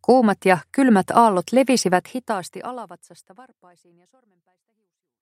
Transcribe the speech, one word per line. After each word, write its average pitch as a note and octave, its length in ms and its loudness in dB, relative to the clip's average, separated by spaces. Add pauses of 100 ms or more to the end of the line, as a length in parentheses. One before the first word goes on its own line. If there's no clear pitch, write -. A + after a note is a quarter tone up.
Kuumat A3+ 420 2
ja F#3 140 2 (140)
kylmät A#3 380 2
aallot G#3 420 0
levisivät A#3 520 0 (100)
hitaasti G3 480 -10
alavatsasta G3 760 -20
varpaisiin F3+ 640 -20
ja F3+ 80 -20
sormenpäistä F#3+ 680 -20
hiuksiin. G3+ 380 -20 (120)